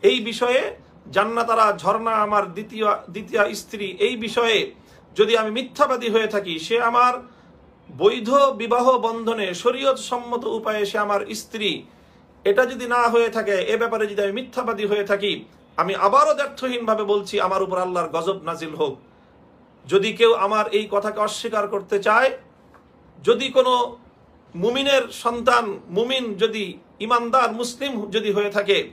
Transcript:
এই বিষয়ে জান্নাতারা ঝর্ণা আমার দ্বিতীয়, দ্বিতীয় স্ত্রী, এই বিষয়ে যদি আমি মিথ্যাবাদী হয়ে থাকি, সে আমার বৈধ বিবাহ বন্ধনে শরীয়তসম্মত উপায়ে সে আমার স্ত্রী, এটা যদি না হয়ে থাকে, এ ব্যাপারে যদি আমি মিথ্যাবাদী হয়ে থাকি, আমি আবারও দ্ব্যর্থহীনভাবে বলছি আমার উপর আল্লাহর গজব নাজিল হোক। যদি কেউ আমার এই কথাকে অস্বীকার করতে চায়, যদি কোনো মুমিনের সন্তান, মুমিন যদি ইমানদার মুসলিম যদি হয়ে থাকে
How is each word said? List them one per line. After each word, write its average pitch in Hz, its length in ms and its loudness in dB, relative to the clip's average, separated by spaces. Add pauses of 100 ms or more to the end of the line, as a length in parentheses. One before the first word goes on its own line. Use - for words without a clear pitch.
এই 247 160 4 (100)
বিষয়ে 247 320 0 (540)
জান্নাতারা 226 520 2 (160)
ঝর্ণা 220 320 0 (120)
আমার 208 180 2 (120)
দ্বিতীয়, 214 320 -4 (260)
দ্বিতীয় 202 280 -2 (180)
স্ত্রী, 208 260 -10 (200)
এই 254 100 0
বিষয়ে 226 420 2 (580)
যদি 214 240 4
আমি 220 180 -2
মিথ্যাবাদী 254 560 0
হয়ে 220 200 2
থাকি, 180 200 -2 (120)
সে 226 100 0 (140)
আমার 247 240 4 (760)
বৈধ 214 420 0 (300)
বিবাহ 240 260 2 (200)
বন্ধনে 226 400 -2 (160)
শরীয়তসম্মত 247 800 -2 (160)
উপায়ে 214 320 -2
সে - 60 -6 (100)
আমার 202 140 0 (200)
স্ত্রী, 214 300 -6 (760)
এটা 202 180 4 (100)
যদি 247 220 -8
না 240 80 2 (100)
হয়ে 233 240 2
থাকে, 202 200 0 (160)
এ - 80 0
ব্যাপারে 226 300 -2
যদি 202 120 -4
আমি 196 160 -2
মিথ্যাবাদী 233 520 -6
হয়ে 208 200 0
থাকি, 202 220 0 (460)
আমি 170 140 0 (140)
আবারও 285 280 4
দ্ব্যর্থহীনভাবে 240 800 -2
বলছি 208 220 -2 (120)
আমার 190 200 0
উপর 185 180 -4
আল্লাহর 175 300 -4
গজব 170 240 -2 (100)
নাজিল 160 320 -8
হোক। 143 140 -2 (880)
যদি 196 340 2
কেউ 226 140 6 (120)
আমার 208 200 2 (140)
এই 214 160 -2
কথাকে 208 320 -2
অস্বীকার 214 380 -4 (100)
করতে 202 220 -4 (100)
চায়, 233 240 4 (880)
যদি 240 280 2 (100)
কোনো 254 180 6 (800)
মুমিনের 254 500 2 (180)
সন্তান, 240 420 4 (320)
মুমিন 247 280 0 (180)
যদি 214 220 0 (400)
ইমানদার 240 460 2 (100)
মুসলিম 269 320 -6 (220)
যদি 214 220 0
হয়ে 202 200 -2
থাকে 196 220 2 (140)